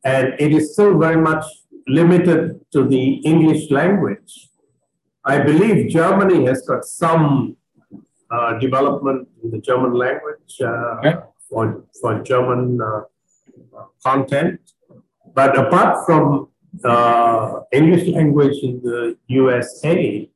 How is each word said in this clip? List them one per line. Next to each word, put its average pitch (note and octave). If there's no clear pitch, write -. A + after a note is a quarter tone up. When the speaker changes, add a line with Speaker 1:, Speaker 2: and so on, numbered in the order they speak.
Speaker 1:
and C3
it D3
is D#3
still G3+
very D#3+
much D#3
limited E3+
to C3+
the C3+
English D#3
language. D3
I C3+
believe D#3+
Germany F3+
has B2+
got -
some, D3
uh, A#2
development C3
in A#2
the A2
German B2+
language, C3+
uh, A#2
Speaker 2:
Okay. D#3+
Speaker 1:
for, A2+
for A2
German, B2+
uh, G#2+
content. -
But C3
apart F3+
from, C#3+
uh, A#2
English E3
language D3
in B2+
the A#2+
U C3
S A#2+
A D3